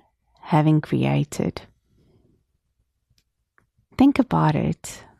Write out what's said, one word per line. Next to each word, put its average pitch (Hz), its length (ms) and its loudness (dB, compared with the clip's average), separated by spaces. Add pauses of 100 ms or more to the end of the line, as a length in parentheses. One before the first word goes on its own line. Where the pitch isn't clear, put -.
(400)
having 151 420 2
created?" 139 800 -4 (2250)
Think 277 220 4
about 156 380 0
it. - 480 -6 (160)